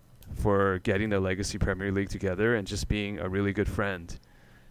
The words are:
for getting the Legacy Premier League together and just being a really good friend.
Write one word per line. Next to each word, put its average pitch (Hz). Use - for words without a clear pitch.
for 98
getting 107
the 101
Legacy 95
Premier 98
League 98
together 98
and 101
just 101
being 104
a 92
really 98
good 98
friend. 95